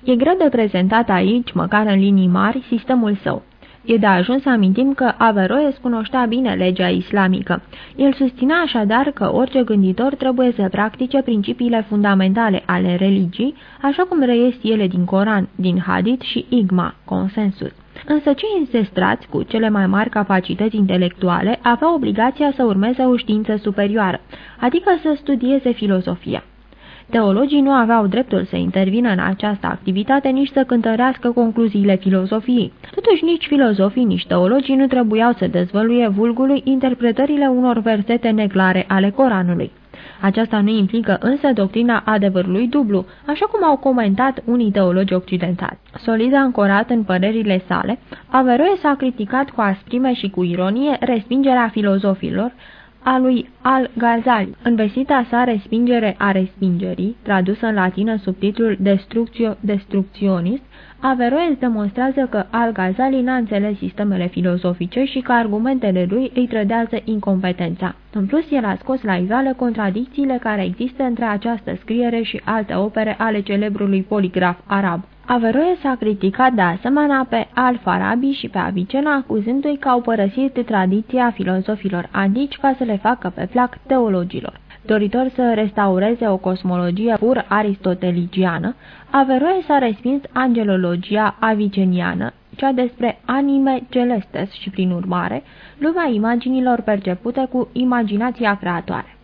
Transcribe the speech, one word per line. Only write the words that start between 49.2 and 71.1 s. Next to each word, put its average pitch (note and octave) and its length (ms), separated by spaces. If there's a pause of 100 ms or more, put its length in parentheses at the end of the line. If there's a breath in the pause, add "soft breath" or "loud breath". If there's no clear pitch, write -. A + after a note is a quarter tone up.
cu - 100
asprime A#3 540
și G3 160
cu F3+ 140
ironie G3 560
respingerea B3 680
filozofilor G3 840 (500 loud breath)
a C4 160
lui B3+ 300 (140)
Al-Ghazali. A#3 1000
În A#3+ 120
vestita A#3+ 560
sa A#3+ 140
Respingere A#3 720
a G3+ 120
respingerii, F#3 920
tradusă G3 440
în A3 80
latină G3 420
sub F#3 220
titlul G#3 420
Destructio A3 800
Destructionis, G3 1000 (420 loud breath)
Averroes C4 560
demonstrează B3 720
că G#3 200
Al-Ghazali A#3 720
n-a B3+ 140
înțeles G#3 420
sistemele F#3+ 480
filozofice F3+ 800
și C4+ 160
că B3+ 120
argumentele A3 760
lui A#3+ 260
îi B3 120
trădează A3+ 580
incompetența. F#3 920 (180)
În G3 140
plus, D#4 240
el C4+ 140
a G3 140
scos C4 240
la G3+ 120
iveală A#3 420
contradicțiile B3 840
care G#3+ 240
există A#3+ 380
între A#3+ 220